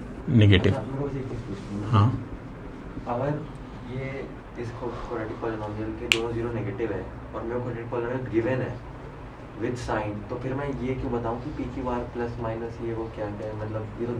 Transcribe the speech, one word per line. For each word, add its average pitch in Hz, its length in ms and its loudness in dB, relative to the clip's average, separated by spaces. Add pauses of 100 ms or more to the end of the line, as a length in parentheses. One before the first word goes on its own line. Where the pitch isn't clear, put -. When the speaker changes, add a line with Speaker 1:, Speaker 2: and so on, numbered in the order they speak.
(300)
Speaker 1:
नेगेटिव। 101 440 12
Speaker 2:
अच्छा, - 100 0
मेरे - 160 -4
को 139 100 2
एक 135 140 -4
चीज़ 117 160 -4
पूछनी 101 400 -6
है। 104 120 0
Speaker 1:
हाँ। 104 160 10 (1000)
Speaker 2:
अगर 143 260 2 (600)
ये 135 140 -4 (540)
इसको 117 260 -6
quadratic 113 540 -4
polynomial 110 580 -2
के 120 100 -4
दोनों 117 240 2
zero 117 200 0
negative 104 400 -2
है 92 80 -2 (340)
और 113 80 -4
मेरे 117 120 -4
को 120 60 0
क्वाड्रेटिक 117 300 -6
polynomial 120 420 -2
given 117 300 2
है - 80 -2 (880)
with 120 180 0
sign, 104 360 -2 (140)
तो 127 140 -4
फिर 131 100 -2
मैं 143 140 -2 (140)
ये 131 120 0
क्यों 131 180 -2
बताऊँ 117 300 0
कि 147 160 -4
पी 135 60 -2 (120)
क्यू 131 140 -2
आर 123 100 0 (140)
plus 120 180 -2 (100)
minus 113 460 -4
ये 117 60 0
वो 113 100 -2 (120)
क्या 107 120 -2
क्या 104 200 -4
है? 107 140 -4
मतलब 107 400 -4
ये 117 60 0
तो 120 120 0